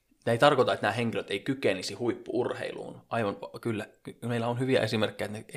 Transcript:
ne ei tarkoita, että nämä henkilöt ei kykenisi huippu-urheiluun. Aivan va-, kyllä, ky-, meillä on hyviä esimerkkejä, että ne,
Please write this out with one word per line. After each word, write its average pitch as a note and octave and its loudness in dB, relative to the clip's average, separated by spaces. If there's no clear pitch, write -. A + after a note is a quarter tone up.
ne A#2 4
ei A#2 2
tarkoita, C#3+ 6
että - 0
nämä G#2 2
henkilöt A2 -2
ei G2 -2
kykenisi G2+ 0
huippu-urheiluun. - -4
Aivan A2 0
va-, - -12
kyllä, G#2+ -4
ky-, - -14
meillä A#2 -2
on A#2+ -2
hyviä C3 2
esimerkkejä, G#2+ 0
että G#2 -8
ne, A2 -14